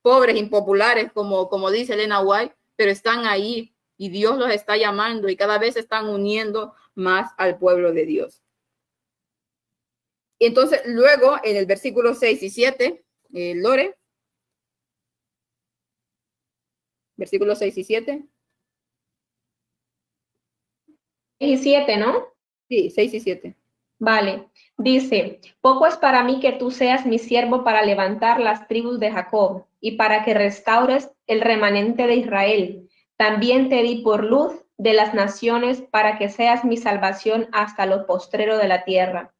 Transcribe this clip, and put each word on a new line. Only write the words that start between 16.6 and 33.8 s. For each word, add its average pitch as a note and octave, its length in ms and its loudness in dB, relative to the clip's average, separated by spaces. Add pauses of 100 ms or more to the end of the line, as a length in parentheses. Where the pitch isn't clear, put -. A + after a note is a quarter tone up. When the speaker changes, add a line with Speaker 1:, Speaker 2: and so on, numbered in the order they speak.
Speaker 1:
Versículos G3+ 440 -2
seis G3 180 -4
y F#3+ 60 -8
siete. A#3 420 -4 (3000)
Speaker 2:
Y C#4 220 0
siete, C#4 380 2
¿no? C4 360 -2 (340)
Speaker 1:
Sí, G#3 220 0
seis A3+ 240 -2
y A3 60 -8
siete. F#3 360 -8 (440)
Speaker 2:
Vale. G#3+ 500 -2 (280)
Dice, B3+ 640 0 (220)
"Poco C4 240 4
es E4+ 100 2
para C4 280 2
mí C4 160 0
que C4 140 0
tú B3+ 180 -4
seas C4 340 0
mi A#3 140 0
siervo A#3+ 440 0
para G#3+ 200 2
levantar G#3+ 580 0
las A3 260 -2
tribus A#3 320 -4
de G#3+ 120 0
Jacob F#3+ 540 -2 (140)
y G#3+ 120 -6
para G#3+ 340 0
que A3 80 0
restaures A3+ 800 0 (160)
el A3 140 0
remanente A3 680 0
de A#3+ 80 4
Israel. G3+ 760 -2 (260)
También A#3+ 540 2
te B3 140 2